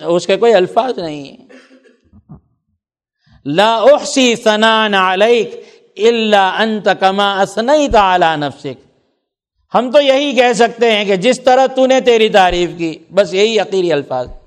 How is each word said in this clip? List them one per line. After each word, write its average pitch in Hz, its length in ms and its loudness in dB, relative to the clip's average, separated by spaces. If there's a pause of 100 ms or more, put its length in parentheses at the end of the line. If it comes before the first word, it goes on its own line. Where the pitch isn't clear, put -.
اس 170 220 -2
کے 196 100 0
کوئی 226 160 2
الفاظ 196 460 0
نہیں 151 240 -10
ہیں۔ - 140 -20 (2000)
لا 196 300 0
احصی 247 600 2
ثناء 220 520 0 (260)
علیک 220 420 0 (420)
الا 214 600 2
انت 214 300 -2 (120)
کما 196 420 0
اثنیت 247 540 0
علی 180 400 2
نفسک۔" 139 520 -10 (880)
ہم 240 160 0
تو 294 100 4
یہی 277 340 0
کہہ 247 200 2
سکتے 233 360 0
ہیں 208 140 0
کہ 196 100 0
جس 202 260 -2
طرح 254 260 4
تو 262 180 0
نے 262 160 2
تیری 226 280 2
تعریف 180 480 2
کی، 165 200 -8 (160)
بس 180 200 0
یہی 214 260 0
حقیری 180 320 -2
الفاظ۔ 139 360 -4 (200)